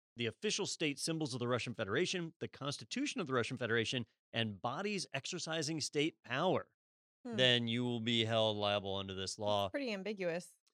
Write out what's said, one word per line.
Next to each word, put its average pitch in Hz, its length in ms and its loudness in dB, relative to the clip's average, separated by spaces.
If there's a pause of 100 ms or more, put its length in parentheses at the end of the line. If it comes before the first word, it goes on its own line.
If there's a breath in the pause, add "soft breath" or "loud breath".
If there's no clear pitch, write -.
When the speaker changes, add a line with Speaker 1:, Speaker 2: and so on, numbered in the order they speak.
(160)
Speaker 1:
the 120 100 -2
official 196 400 -2
state 143 320 -2
symbols 156 360 -2
of 131 40 -2
the 120 80 0
Russian 120 280 2
Federation, 160 680 0
the - 80 -6
Constitution 220 720 -4
of 160 80 -4
the 135 60 0
Russian 120 220 2
Federation, 113 480 2 (280)
and 110 280 -2
bodies 185 540 -2
exercising 160 680 -4
state 151 440 0
power," 135 440 2 (560)
Speaker 2:
Hmm. 240 120 -8
Speaker 1:
then 123 320 6
you 117 160 0
will 120 160 0
be 117 240 2
held 110 320 4
liable 101 400 0
under 98 180 -4
this 95 240 -4
law. 104 280 2
Speaker 2:
It's 95 40 -4
pretty 269 220 -4
ambiguous. 185 560 -4 (260)